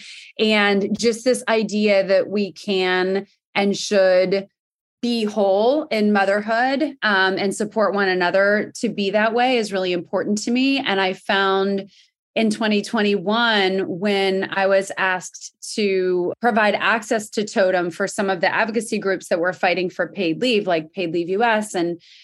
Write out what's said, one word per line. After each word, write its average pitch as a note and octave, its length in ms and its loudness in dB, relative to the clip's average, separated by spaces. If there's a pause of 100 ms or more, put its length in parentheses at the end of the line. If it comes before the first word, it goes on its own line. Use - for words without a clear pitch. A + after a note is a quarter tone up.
(380)
And G#3 580 2
just A3+ 280 0
this B3 240 2
idea G#3 580 2
that F#3+ 240 2
we G3 220 -2
can F#3 760 0 (300)
and G3+ 200 0
should F#3+ 680 2 (560)
be A#3 220 -2
whole G#3 600 2
in G#3+ 260 0
motherhood, G#3+ 720 0 (200)
um, F#3+ 340 2
and G3 180 -2
support G#3 400 0
one G3 140 0
another F#3+ 640 2
to A#3+ 140 -4
be G3 220 -2
that G#3+ 240 2
way B3 240 2
is G#3 120 -2
really F#3 220 -2
important F#3 460 -2
to A#3 120 -4
me. C4+ 280 2
And G3 220 0
I F#3+ 120 0
found G3 800 0 (440)
in A3+ 160 2
twenty G#3+ 300 0
twenty-one, G#3 1000 0
when G3 680 -2
I G3 160 0
was G3 300 2
asked - 580 -4 (200)
to F#3 640 0
provide G#3+ 340 2
access G#3+ 560 -2
to G#3+ 140 -4
Totem F3+ 460 0
for F#3+ 180 -4
some G3 220 -2
of F#3 100 -2
the F#3 120 0
advocacy A3 460 -2
groups F#3+ 300 -4
that F#3 100 0
were F3+ 140 0
fighting F3+ 380 0
for E3+ 180 -6
paid E3 320 -4
leave, A3 260 0
like E3 260 -2
Paid F3 200 -6
Leave E3+ 160 -4
U F#3+ 140 -2
S G#3+ 320 0
and E3+ 260 -2 (240)